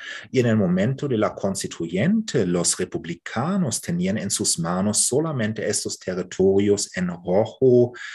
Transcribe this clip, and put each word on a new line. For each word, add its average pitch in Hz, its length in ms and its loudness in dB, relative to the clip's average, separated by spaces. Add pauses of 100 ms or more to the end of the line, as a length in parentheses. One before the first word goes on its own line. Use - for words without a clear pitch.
(320)
Y 127 80 0
en 120 60 4
el 113 100 4
momento 101 520 0
de 120 100 0
la 104 160 0
constituyente, 185 1120 -2
los 87 320 0
republicanos 123 1040 -4
tenían 180 380 -2
en 196 100 -4
sus - 300 -2
manos 107 400 0
solamente 123 680 0
estos - 300 -4
territorios 98 1000 0
en 90 120 -2
rojo, 120 840 4 (240)